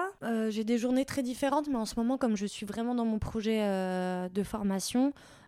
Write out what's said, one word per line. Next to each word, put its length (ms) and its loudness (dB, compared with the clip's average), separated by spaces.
euh, 280 0
j'ai 140 -2
des 140 4
journées 260 2
très 180 -2
différentes, 460 0
mais 80 0
en 80 0
ce 140 -6
moment, 180 2
comme 200 2
je 100 -2
suis 180 -8
vraiment 300 -2
dans 100 2
mon 140 2
projet, 440 0
euh, 680 0
de 120 -2
formation, 720 0